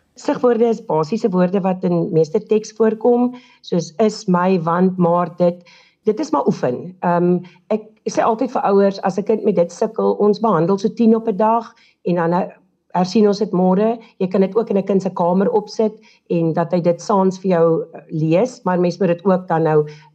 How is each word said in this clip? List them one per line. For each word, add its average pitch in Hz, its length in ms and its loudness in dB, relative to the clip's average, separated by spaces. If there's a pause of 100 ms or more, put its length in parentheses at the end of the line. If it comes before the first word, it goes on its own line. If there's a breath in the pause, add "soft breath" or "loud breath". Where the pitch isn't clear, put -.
(180)
Sigwoorde 240 480 0
is 226 200 -2
basiese 160 440 -2
woorde 180 300 0
wat 185 240 -2
in 175 300 -2
meeste 160 260 0
teks 214 320 -2
voorkom, 240 640 0 (260 loud breath)
soos 170 380 -4
is, 214 280 0
my, 180 340 2
want, 180 360 0
maar, 175 400 0
dit. 175 260 0 (420 soft breath)
Dit 214 140 0
is 311 120 -6
maar 294 160 0
oefen. 139 540 -4
Ehm, 175 380 2 (300 loud breath)
ek 220 120 -2 (280)
sê - 140 -2
altyd 226 280 -2
vir - 100 -4
ouers, 196 400 2
as 185 160 -2
'n 202 60 -2
kind 214 200 -2
met 208 120 0
dit 170 160 2
sukkel, 202 480 -2
ons 208 200 2
behandel 196 380 2
so 220 100 -4
tien 226 280 4
op 220 120 -2
'n 220 80 -2
dag 220 380 0 (320 soft breath)
en 175 100 0
dan, 170 180 0
eh, 180 140 0 (460)
hersien 185 340 2
ons 202 120 0
dit 208 120 -4
môre. 190 480 2 (200 loud breath)
Jy 190 80 0
kan 190 140 0
dit 190 140 0
ook 226 140 0
in 196 80 0
'n 190 60 0
kind 196 180 0
se 185 80 -6
kamer 185 420 0
opsit 214 480 -2 (300 soft breath)
en 165 240 0
dat 165 180 -2
hy 180 80 0
dit 170 220 0
saans 190 360 0
vir 190 140 -4
jou, 165 320 2 (100)
eh, - 140 -4
lees, 165 560 0
maar 180 160 0
mens 175 200 -2
moet 190 100 0
dit 170 160 -4
ook 185 220 0
dan 160 160 0
nou, 156 220 2 (300 loud breath)